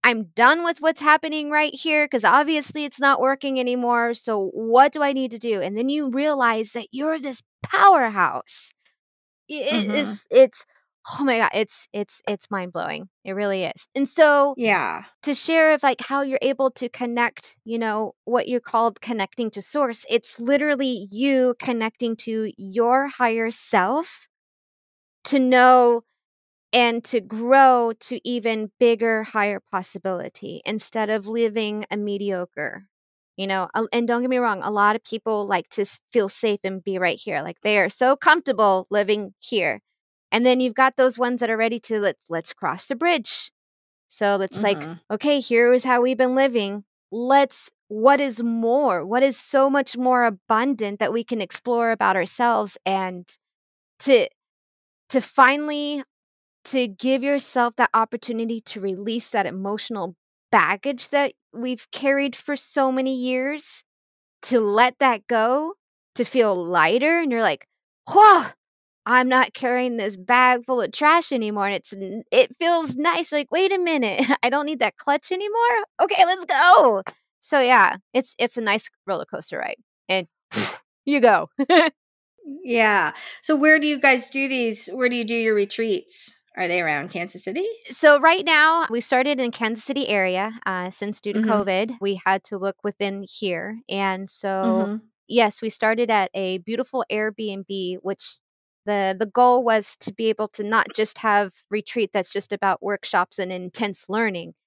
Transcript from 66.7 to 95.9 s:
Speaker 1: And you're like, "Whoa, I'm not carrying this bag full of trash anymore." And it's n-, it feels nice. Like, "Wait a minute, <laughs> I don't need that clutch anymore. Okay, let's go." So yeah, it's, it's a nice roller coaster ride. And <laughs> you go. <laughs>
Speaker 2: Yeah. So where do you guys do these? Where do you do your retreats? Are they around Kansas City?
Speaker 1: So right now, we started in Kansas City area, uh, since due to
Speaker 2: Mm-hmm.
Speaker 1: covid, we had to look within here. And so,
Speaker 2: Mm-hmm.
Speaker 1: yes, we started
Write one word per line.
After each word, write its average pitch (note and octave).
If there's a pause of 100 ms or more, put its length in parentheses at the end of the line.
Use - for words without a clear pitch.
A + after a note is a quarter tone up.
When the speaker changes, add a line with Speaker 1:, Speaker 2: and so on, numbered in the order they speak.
Speaker 1:
And D4+
you're A#3
like, F3+ (440)
"Whoa, F#4+ (580)
I'm B3+
not C4
carrying B3
this G3+
bag B3
full B3
of F3+
trash D#4+
anymore." G#3+
And G3+
it's -
n-, G3
it B3
feels E4
nice. E4
Like, D4
"Wait F#4
a G4
minute, D4
<laughs> B3+
I B3
don't C#4+
need D4
that G#3+
clutch D4
anymore. G#4+ (180)
Okay, -
let's F#4
go." C#4 (380)
So -
yeah, B3 (160)
it's, B3+
it's A#3+
a -
nice G#3+ (160)
roller F#3+
coaster -
ride. - (320)
And F#3 (240)
<laughs> -
you C#4+
go. G3 (200)
<laughs> E4+ (760)
Speaker 2:
Yeah. G#3+ (300)
So D#4
where D#4
do D4+
you D4
guys B3+
do C4+
these? A#3
Where B3
do B3
you A#3
do A3
your A3+
retreats? G#3 (220)
Are F3+
they F3
around D#3
Kansas F#3
City? F4+ (180)
Speaker 1:
So D4
right E4
now, D#4+
we A#3
started C4
in B3
Kansas A3+
City C#4
area, G3
uh, F#3
since G#3
due G#3
to G#3+
Speaker 2:
Mm-hmm. A3
Speaker 1:
covid, G3+ (100)
we G3
had F#3+
to -
look F#3+
within G3
here. G3
And G3
so, - (400)
Speaker 2:
Mm-hmm. G#3 (320)
Speaker 1:
yes, A3+
we A3+
started A3+